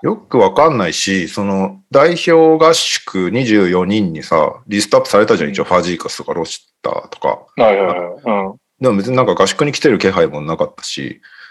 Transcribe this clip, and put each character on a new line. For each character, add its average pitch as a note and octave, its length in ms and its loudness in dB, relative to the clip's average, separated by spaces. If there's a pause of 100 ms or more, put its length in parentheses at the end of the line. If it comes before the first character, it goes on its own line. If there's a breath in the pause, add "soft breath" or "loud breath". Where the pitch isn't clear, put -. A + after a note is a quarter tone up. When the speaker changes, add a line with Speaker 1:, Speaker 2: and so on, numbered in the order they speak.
Speaker 1:
よ G#3 160 -2
く - 200 -4
わ G2+ 160 4
か D3+ 160 4
ん C#3+ 80 0
な F#2 100 0
い D#2+ 60 -4
し、 F#2+ 340 -2
そ G2+ 180 -8
の、 F#2+ 360 -4 (100)
代 D3 200 4
表 D#3+ 520 4
合 D#3+ 100 6
宿 - 560 -4
二 B2 160 -2
十 G#2+ 240 2
四 F2+ 180 0
人 G2+ 260 -2
に D2+ 100 -12
さ、 D#2 440 0
リ G#2 140 -2
ス - 80 -6
ト - 80 4
ア - 40 4
ッ - 20 -6
プ - 60 -10
さ G2+ 100 4
れ G#2+ 60 4
た A2 120 2
じ E2+ 60 -4
ゃ - 20 -2
ん、 D2 40 -6
Speaker 2:
う - 20 -8
ん。 - 20 -10
Speaker 1:
一 - 60 -4
応、 D#2 60 -2
フ - 80 -2
ァ F2+ 80 4
ジ F2 120 -4
ー E2 40 -4
カ - 120 -12
ス - 80 -12
と - 60 -12
か - 100 -8
ロ E2 120 -6
シ - 220 -14 (140)
タ - 80 -6
ー - 200 -8
と - 100 -20
か。 - 260 -2 (120)
Speaker 2:
は A2 140 4
い G2 80 2
は F2+ 160 0
い F2+ 40 -6
は G2+ 460 -4
い。 F#2+ 40 -8
う G#2 40 -12
ん。 - 20 -20 (260)
Speaker 1:
で C3 80 2
も G#2+ 60 2
別 G2 160 -4
に B2+ 60 0
な B2+ 60 2
ん - 20 0
か F#2 100 2
合 - 120 2
宿 - 180 -2
に D3 60 -2
来 - 80 -8
て D#3 100 2
る G#2+ 100 4
気 G2+ 100 0
配 E2+ 180 2
も D2 140 -10
な D#2 160 -6
か D2+ 80 -2
っ - 100 -8
た - 80 -20
し。 - 380 -12 (300 loud breath)